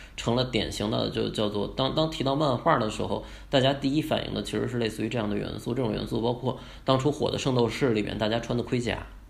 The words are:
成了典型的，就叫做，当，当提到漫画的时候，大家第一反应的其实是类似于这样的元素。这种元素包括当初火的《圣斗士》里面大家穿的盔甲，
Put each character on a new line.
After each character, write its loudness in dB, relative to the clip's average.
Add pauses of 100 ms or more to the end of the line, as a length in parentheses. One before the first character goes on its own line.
(160)
成 0
了 4
典 0
型 -2
的， 0
就 0
叫 0
做， -2
当， -2
当 2
提 -4
到 2
漫 2
画 4
的 0
时 -4
候， -2 (280)
大 6
家 4
第 0
一 2
反 0
应 -6
的 -2
其 -8
实 0
是 -2
类 2
似 -4
于 0
这 -2
样 0
的 0
元 -2 (140)
素。 -4
这 0
种 0
元 -2
素 -2
包 2
括 -2 (280)
当 6
初 2
火 0
的 0
《圣 2
斗 6
士》 2
里 4
面 -4
大 0
家 2
穿 -2
的 0
盔 0
甲， -2 (240)